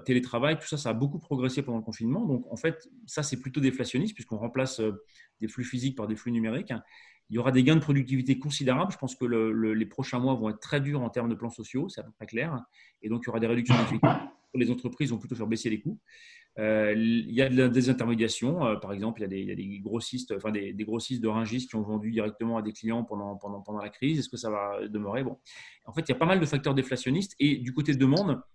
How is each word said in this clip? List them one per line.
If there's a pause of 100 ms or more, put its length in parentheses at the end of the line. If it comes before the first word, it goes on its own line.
télétravail,
tout
ça,
ça
a
beaucoup
progressé
pendant
le
confinement.
Donc,
en
fait, (160)
ça,
c'est
plutôt
déflationniste
puisqu'on
remplace,
euh, (380)
des
flux
physiques
par
des
flux
numériques. (560)
Il
y
aura
des
gains
de
productivité
considérables.
Je
pense
que
le,
le,
les
prochains
mois
vont
être
très
durs
en
termes
de
plans
sociaux,
c'est
à
peu
près
clair. (440)
Et
donc,
il
y
aura
des
réductions
d'effectifs. (460)
Les
entreprises
vont
plutôt
faire
baisser
les
coûts. (580)
Euh,
il
y
a
de
la
désintermédiation.
Euh,
par
exemple,
il
y
a
des,
il
y
a
des
grossistes,
enfin
des,
des
grossistes
de
Rungis
qui
ont
vendu
directement
à
des
clients
pendant,
pendant,
pendant
la
crise.
Est-ce
que
ça
va
demeurer ?
Bon. (480)
En
fait,
il
y
a
pas
mal
de
facteurs
déflationnistes.
Et
du
côté
de
demande, (140)